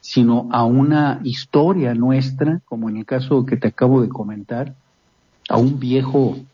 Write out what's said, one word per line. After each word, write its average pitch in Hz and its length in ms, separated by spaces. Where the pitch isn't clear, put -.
sino 117 500
a 120 140
una 139 580
historia 143 680
nuestra, 135 720
como 113 240
en 107 80
el 110 80
caso 131 400
que 127 120
te - 100
acabo 131 340
de 107 80
comentar, 110 680
a - 80
un 135 220
viejo 131 580